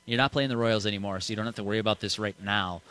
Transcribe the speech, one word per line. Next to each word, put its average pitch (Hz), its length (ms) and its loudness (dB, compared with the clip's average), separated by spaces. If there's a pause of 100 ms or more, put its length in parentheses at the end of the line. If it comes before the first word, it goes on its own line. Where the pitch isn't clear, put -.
You're 117 120 0
not 135 140 4
playing 139 180 2
the 120 80 0
Royals 113 280 4
anymore, 101 340 -2
so 90 120 -6
you 110 60 -2
don't 110 80 -2
have 117 100 -6
to 110 80 -8
worry 104 160 0
about 107 220 2
this 101 180 -2
right 104 240 -2
now. 98 480 0